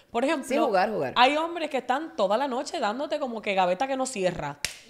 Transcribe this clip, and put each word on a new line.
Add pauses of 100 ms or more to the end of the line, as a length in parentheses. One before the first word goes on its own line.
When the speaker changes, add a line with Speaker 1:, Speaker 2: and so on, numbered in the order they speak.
Speaker 1:
Por
ejemplo,
Speaker 2:
Sí,
jugar,
jugar.
Speaker 1:
hay
hombres
que
están
toda
la
noche
dándote
como
que
gaveta
que
no
cierra. (320)